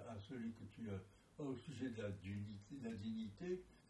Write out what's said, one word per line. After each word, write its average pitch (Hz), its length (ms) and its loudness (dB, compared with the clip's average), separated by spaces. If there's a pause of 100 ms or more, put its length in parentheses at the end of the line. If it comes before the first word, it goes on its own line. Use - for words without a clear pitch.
à 113 80 -2
celui 113 360 0
que - 100 -8 (100)
tu 113 160 -2
as - 540 -2
au 135 100 4
sujet 123 360 0
de 110 120 0
la 104 100 4
dignité, 101 720 0
de - 80 0
la 226 60 0
dignité. 185 680 2 (260)